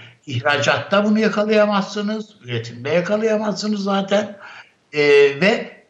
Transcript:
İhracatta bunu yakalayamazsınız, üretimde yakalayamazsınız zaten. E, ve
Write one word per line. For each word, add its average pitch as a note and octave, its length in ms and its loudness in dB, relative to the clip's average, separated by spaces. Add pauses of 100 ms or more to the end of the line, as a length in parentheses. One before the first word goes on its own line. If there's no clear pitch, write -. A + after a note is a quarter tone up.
(240)
İhracatta D3 800 0
bunu G#3+ 140 2
yakalayamazsınız, G#3 1200 0
üretimde B2 460 -8
yakalayamazsınız G#3 920 -2
zaten. G3+ 540 -2 (560)
E, D3 80 0 (400)
ve - 480 -2